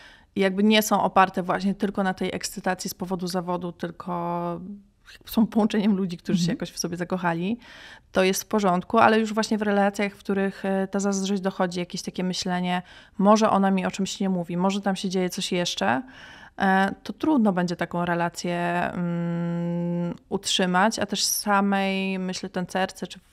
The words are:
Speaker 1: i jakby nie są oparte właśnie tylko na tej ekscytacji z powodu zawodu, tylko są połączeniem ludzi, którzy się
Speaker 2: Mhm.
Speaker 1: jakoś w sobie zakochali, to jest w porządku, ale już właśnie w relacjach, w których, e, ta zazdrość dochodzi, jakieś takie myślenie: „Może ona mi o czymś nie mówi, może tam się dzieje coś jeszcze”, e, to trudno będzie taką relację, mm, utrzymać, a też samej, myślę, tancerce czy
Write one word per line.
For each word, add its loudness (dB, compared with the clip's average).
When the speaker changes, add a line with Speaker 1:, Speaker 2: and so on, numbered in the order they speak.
Speaker 1:
i 0
jakby 2
nie 6
są 2
oparte 4
właśnie 0
tylko -2
na 0
tej -4
ekscytacji -4
z -8
powodu -4
zawodu, -4
tylko -6
są 4
połączeniem 2
ludzi, -2
którzy 0
się 0
Speaker 2:
Mhm. 0
Speaker 1:
jakoś -8
w -10
sobie -4
zakochali, -2
to 2
jest 0
w -20
porządku, 0
ale 8
już -2
właśnie 0
w -6
relacjach, 0
w -20
których, -2
e, 0
ta -4
zazdrość 0
dochodzi, -2
jakieś -6
takie -6
myślenie: -2
„Może 6
ona 4
mi 2
o -2
czymś -6
nie -2
mówi, -4
może 0
tam -2
się -4
dzieje 0
coś -6
jeszcze”, 0
e, 4
to -8
trudno 2
będzie 0
taką -4
relację, -2
mm, -2
utrzymać, 0
a -4
też -4
samej, 0
myślę, -6
tancerce -4
czy -18